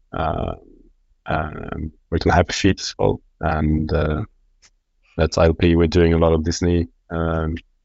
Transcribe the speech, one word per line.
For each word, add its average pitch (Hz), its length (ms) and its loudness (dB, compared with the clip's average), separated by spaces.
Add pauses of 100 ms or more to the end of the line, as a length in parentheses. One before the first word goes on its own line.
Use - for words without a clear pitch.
(120)
uh, 82 440 -4 (680)
um, 78 680 -8 (200)
worked 85 160 0
on 82 80 2
Happy 90 180 2
Feet - 280 0
as - 180 -10
well, 101 240 0 (180)
and, 78 540 -2
uh, 78 300 -2 (920)
that's 80 220 0
L 82 160 4
P. 85 200 2
We're 85 120 4
doing 82 260 4
a 82 60 4
lot 82 160 4
of 80 100 0
Disney, 85 440 0 (200)
um, 82 460 -4 (300)